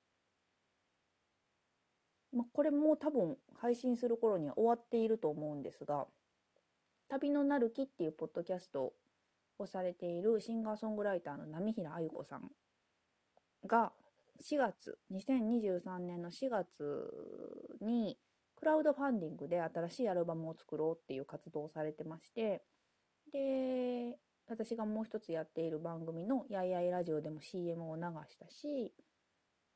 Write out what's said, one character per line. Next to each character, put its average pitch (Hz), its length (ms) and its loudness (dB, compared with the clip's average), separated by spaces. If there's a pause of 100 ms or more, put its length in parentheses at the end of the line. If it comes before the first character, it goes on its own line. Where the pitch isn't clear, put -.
(2250)
ま、 240 220 0
こ 294 80 4
れ 302 80 2
も 302 240 6
う 294 40 4
多 294 120 -2
分 220 280 2 (180)
配 240 200 0
信 240 220 2
す 240 100 0
る 226 100 2
頃 214 200 4
に 160 100 0
は 180 120 -4
終 220 60 6
わ 233 100 6
っ - 140 -6
て 233 80 2
い 226 100 4
る 220 100 4
と 156 120 0
思 151 240 -2
う - 20 -6
ん 143 80 -6
で 147 80 -8
す - 120 -14
が、 143 220 -2 (1040)
旅 277 220 2
の 285 120 4
な 285 140 4
る 233 140 4
木 269 120 -2
っ 269 40 -2
て - 160 -6
い 156 60 2
う - 20 0
ポ 156 160 -6
ッ - 60 -20
ド 175 100 -2
キ 185 100 -2
ャ 180 60 -2
ス - 120 -12
ト 131 220 -2 (640)
を 202 80 -6
さ 185 160 -6
れ 180 120 0
て 180 120 -8
い 175 160 0
る 220 200 4
シ 226 120 -4
ン 226 80 0
ガ 214 120 -2
ー 214 40 -4
ソ 220 120 -4
ン 214 60 -2
グ 208 80 0
ラ 202 120 2
イ 175 60 -2
タ 147 100 -6
ー 143 60 -6
の 156 100 -10
波 180 260 0
平 165 180 -4
あ 170 100 -4
ゆ 160 80 -2
子 - 140 -8
さ 143 140 -10
ん - 140 -12 (1120)
が、 220 280 2 (460)
四 - 180 -2
月、 - 420 -2 (100)
二 190 120 -6
千 247 260 2
二 240 120 4
十 190 200 2
三 180 260 -6
年 175 160 -4
の 170 80 -6
四 262 200 -2
月 151 640 -2 (680)
に 226 380 0 (360)
ク - 100 -4
ラ 311 120 8
ウ 311 60 4
ド 294 100 6
フ 269 80 -6
ァ 277 100 2
ン 220 80 2
デ 160 80 -2
ィ 165 60 -6
ン 160 40 -10
グ 143 100 -6
で 170 140 2
新 165 280 -2
し 170 140 -4
い 220 60 4
ア 185 40 2
ル 170 120 4
バ 170 80 0
ム 160 160 -4
を 165 80 -8
作 - 200 -6
ろ 160 160 2
う 165 40 -6
っ - 100 -20
て 139 60 -6
い 131 60 -4
う 139 60 -6
活 - 260 -12
動 151 140 -4
を 165 40 -10
さ 160 140 -4
れ 156 80 0
て 151 120 -8
ま 202 160 -10
し - 140 -20
て、 214 300 0 (680)
で、 254 840 0 (300)
私 226 280 -4
が 226 100 0
も 214 160 0
う 220 40 -2
一 214 140 -4
つ - 120 -8
や 160 120 0
っ - 20 -8
て - 160 -4
い 165 80 2
る 156 100 0
番 165 260 -4
組 165 200 -4
の 254 240 2
や 190 140 0
い 180 60 2
や 180 120 2
い 175 80 4
ラ 180 140 2
ジ 165 100 0
オ 151 80 2
で 156 80 -4
も 156 120 -6
シ - 160 -8
ー 175 140 0
エ 165 40 -4
ム 165 160 -6
を 160 40 -4
流 160 60 -4 (280)
し - 100 -20
た 170 100 -20
し、 277 440 -4 (840)